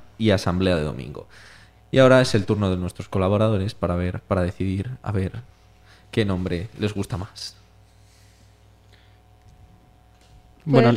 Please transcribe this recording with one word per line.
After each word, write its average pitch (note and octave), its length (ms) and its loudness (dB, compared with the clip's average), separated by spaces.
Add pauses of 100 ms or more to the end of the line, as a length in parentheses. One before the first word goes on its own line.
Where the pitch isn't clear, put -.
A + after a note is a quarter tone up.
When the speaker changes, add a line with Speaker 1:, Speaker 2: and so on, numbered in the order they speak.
(180)
Speaker 1:
y A2 120 2
Asamblea F#2 460 2
de D2+ 80 -2
Domingo. C2+ 440 -10 (640)
Y - 60 0
ahora C3 240 8
es - 140 0
el G2+ 100 2
turno G#2 240 0
de F#2 80 0
nuestros F2+ 320 -8
colaboradores G#2 640 0
para F2 220 -4
ver, F2+ 260 -4
para F#2 220 -2
decidir F#2+ 480 -4 (100)
a - 100 -8
ver G2 300 -4 (680)
qué A2+ 120 0
nombre F#2 460 -4 (100)
les G#2 140 -4
gusta G2 240 -8
más. - 400 -14 (3000)
Speaker 2:
¿Puedes D3 220 6
Speaker 3:
Bueno, - 120 6